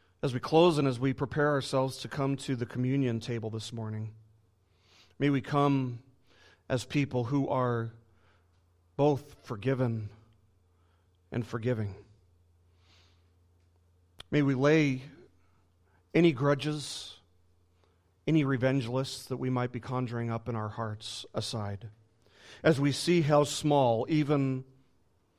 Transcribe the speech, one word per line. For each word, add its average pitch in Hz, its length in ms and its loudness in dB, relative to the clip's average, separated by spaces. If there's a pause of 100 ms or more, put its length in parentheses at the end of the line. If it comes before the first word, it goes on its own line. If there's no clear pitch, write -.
(240)
as 131 100 -2
we 123 60 -4
close 165 380 4
and 143 100 2
as 120 120 -2
we 131 140 0
prepare 147 360 -2
ourselves 135 500 -2
to - 80 -12
come 139 300 -2
to 135 180 -4
the 117 100 -4
communion 127 540 -2
table 113 300 -6
this 110 220 -10
morning, 110 400 -8 (1080)
may 143 100 2
we 139 120 2
come 135 580 0 (680)
as 127 160 -2
people 127 420 -2
who 139 220 0
are 120 460 -2 (1040)
both 143 460 2
forgiven 117 680 -2 (1200)
and 113 140 -4
forgiving. 110 480 -4 (2500)
May 147 100 2
we 135 140 2
lay 139 480 4 (1120)
any 165 160 8
grudges, 143 840 -2 (1080)
any 151 200 4
revenge 131 420 2
lists 131 380 -4
that 127 120 -6
we 131 120 -2
might 123 220 0
be 120 100 -8
conjuring 120 500 -4
up 113 180 -6
in 113 60 -4
our 107 140 -4
hearts 107 640 -8
aside, 107 560 -6 (760)
as 143 160 4
we 143 120 2
see 170 300 2
how 147 220 4
small 135 680 2
even 139 540 0 (760)